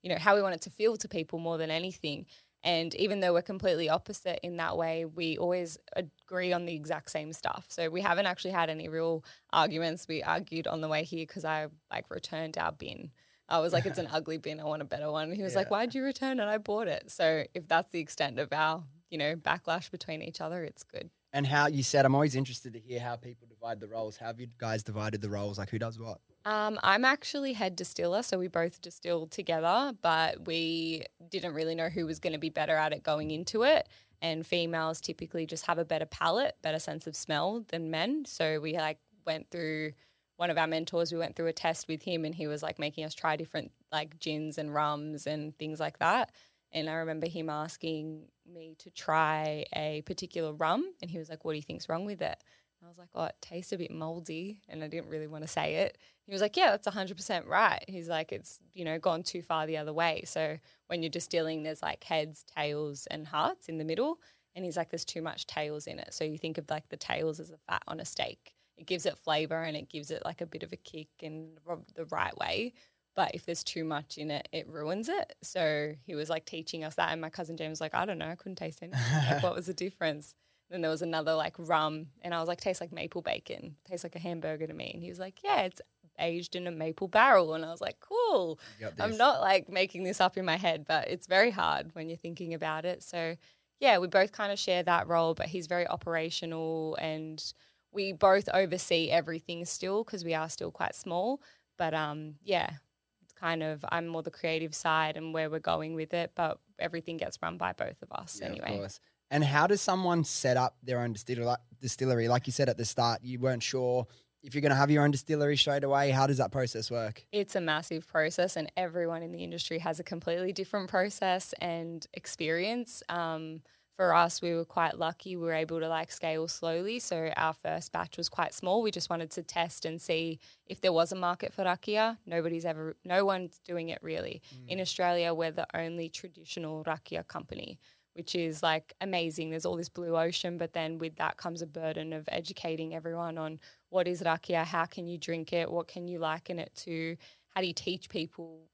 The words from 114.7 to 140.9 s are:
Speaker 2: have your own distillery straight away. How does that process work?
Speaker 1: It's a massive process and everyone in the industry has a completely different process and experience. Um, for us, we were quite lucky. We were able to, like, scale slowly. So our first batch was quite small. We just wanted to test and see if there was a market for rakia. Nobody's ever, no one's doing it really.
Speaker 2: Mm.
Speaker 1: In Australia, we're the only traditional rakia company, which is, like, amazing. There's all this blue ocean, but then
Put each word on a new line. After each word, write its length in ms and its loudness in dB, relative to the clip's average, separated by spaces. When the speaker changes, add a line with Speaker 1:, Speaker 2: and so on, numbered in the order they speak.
Speaker 2:
have 160 8
your 140 10
own 60 10
distillery 460 4
straight 280 4
away. 260 6
How 160 8
does 120 6
that 140 2
process 380 -2
work? 420 -4
Speaker 1:
It's 240 0
a 40 2
massive 460 0
process 500 2
and 200 -2
everyone 460 0
in 100 -8
the 100 -8
industry 360 -4
has 200 -2
a 60 -8
completely 480 -2
different 380 -4
process 720 2
and 520 -4
experience. 960 -2
Um, 540 -4
for 160 6
us, 300 6
we 120 2
were 100 0
quite 340 2
lucky. 380 -4
We 100 -4
were 80 0
able 240 0
to, 100 -2
like, 220 -2
scale 380 -2
slowly. 500 -2
So 380 -2
our 180 4
first 380 -4
batch 260 -2
was 100 -2
quite 240 0
small. 300 2
We 80 2
just 180 -4
wanted 240 -4
to 120 -6
test 400 -2
and 180 -4
see 380 0
if 140 -10
there 120 4
was 200 4
a 20 -2
market 400 0
for 80 -2
rakia. 640 2
Nobody's 380 0
ever, 400 -4
no 200 4
one's 360 0
doing 300 -6
it 120 -6
really. 400 -6
Speaker 2:
Mm. 160 -18
Speaker 1:
In 120 -4
Australia, 520 2
we're 200 0
the 240 -2
only 320 -4
traditional 720 -10
rakia 460 -6
company, 500 -10
which 200 -10
is, 300 -2
like, 360 2
amazing. 500 -2
There's 140 -4
all 120 0
this 120 -4
blue 280 -2
ocean, 420 2
but 140 -4
then 260 -4